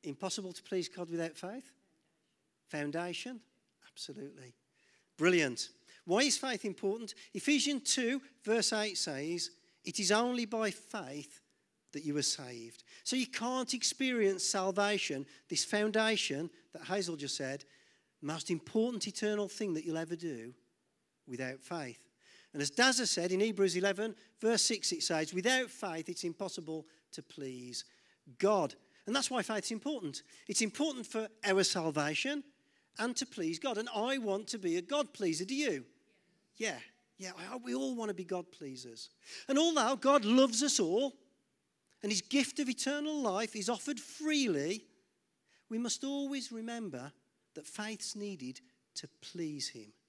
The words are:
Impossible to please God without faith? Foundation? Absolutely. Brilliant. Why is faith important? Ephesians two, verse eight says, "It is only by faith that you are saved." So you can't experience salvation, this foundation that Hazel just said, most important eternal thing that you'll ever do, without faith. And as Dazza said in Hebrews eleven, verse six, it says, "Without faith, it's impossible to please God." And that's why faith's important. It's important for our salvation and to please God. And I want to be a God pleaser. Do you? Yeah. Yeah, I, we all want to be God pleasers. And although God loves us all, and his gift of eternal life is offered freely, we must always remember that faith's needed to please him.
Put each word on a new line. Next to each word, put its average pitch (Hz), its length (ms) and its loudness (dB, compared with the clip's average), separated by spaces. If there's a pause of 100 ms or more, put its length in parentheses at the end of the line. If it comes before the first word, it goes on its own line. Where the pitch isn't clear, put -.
Impossible 180 500 -6
to - 100 -16
please 185 240 -2
God 175 220 -10
without 165 260 -4
faith? 220 360 -12 (960)
Foundation? 170 720 -6 (500)
Absolutely. 131 600 -14 (640)
Brilliant. 156 520 4 (360)
Why 190 160 4
is 285 160 4
faith 254 260 -4
important? 208 520 -2 (180)
Ephesians 277 600 2
two, 262 280 2 (220)
verse 214 280 2
eight 214 260 0
says, 160 540 -4 (320)
"It 185 160 -6
is 190 120 4
only 240 340 4
by 220 260 0
faith 147 720 -10 (500)
that 147 120 -8
you 147 140 -2
are 147 40 2
saved." 123 640 -4 (200)
So - 120 -2
you 254 120 0
can't 254 460 -2
experience 226 680 2
salvation, 196 840 2 (240)
this - 160 2
foundation 208 840 2 (240)
that 139 100 -12
Hazel 180 320 0
just 139 220 -6
said, 139 260 -4 (580)
most 156 300 -4
important 220 560 0
eternal 208 400 0
thing 202 280 -4
that 156 100 -4
you'll 160 120 -2
ever 165 180 -4
do, 127 380 -8 (720)
without 131 340 -6
faith. 143 480 -8 (440)
And 143 80 -4
as 143 80 0
Dazza 247 380 6
said 175 240 2
in 190 80 2
Hebrews 196 360 4
eleven, 196 380 2 (260)
verse 220 220 4
six, - 300 2
it 165 100 -2
says, 160 320 0
"Without 233 360 2
faith, 165 400 -8
it's 175 140 -8
impossible 160 640 -6 (280)
to 147 100 -12
please 127 640 -10 (520)
God." 190 380 4 (320)
And 220 80 0
that's 269 160 2
why 247 100 0
faith's 214 300 -2
important. 220 520 -6 (240)
It's - 140 0
important 254 460 0
for 220 200 -4 (180)
our 190 180 6
salvation 160 800 0 (540)
and 233 200 -2
to 277 80 -2
please 165 340 -4
God. 247 180 -2
And 226 160 -4
I 240 240 0
want 208 300 -2
to 240 100 -6
be 180 200 0
a 180 40 0
God 277 320 -2
pleaser. 170 320 0
Do 233 80 -4
you? 226 320 0 (720)
Yeah. 185 220 -2 (380)
Yeah, 185 140 -10 (200)
I, 254 60 -8
we 247 180 -6
all 262 180 -2
want 226 160 -4
to 190 60 -2
be 180 80 -6
God 180 280 -4
pleasers. 127 580 -12 (380)
And 277 120 4
although 294 360 6
God 269 300 6
loves 240 380 8
us 285 160 2
all, 214 340 2 (880)
and 208 100 0
his 196 100 2
gift - 380 2
of 269 80 0
eternal 294 540 0
life 214 340 0
is 202 140 -2
offered 240 300 -2
freely, 220 840 0 (840)
we 220 80 -2
must 233 260 -2
always 277 480 -4
remember 220 600 -6 (420)
that 160 140 -12
faith's 214 480 -6
needed 185 460 -8 (340)
to - 120 -10 (140)
please 151 480 -6
him. 107 220 -16 (180)